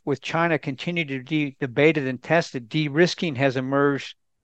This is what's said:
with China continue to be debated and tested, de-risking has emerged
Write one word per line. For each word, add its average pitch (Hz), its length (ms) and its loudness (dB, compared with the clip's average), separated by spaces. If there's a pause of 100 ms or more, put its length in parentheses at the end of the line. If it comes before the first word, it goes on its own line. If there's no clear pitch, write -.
with 139 180 -2
China 165 360 0
continue 170 460 -4
to 135 200 -6
be 147 360 -2
debated 143 460 2
and 127 160 -4
tested, 156 460 0
de-risking 156 640 0
has 131 220 0
emerged 139 600 0 (280)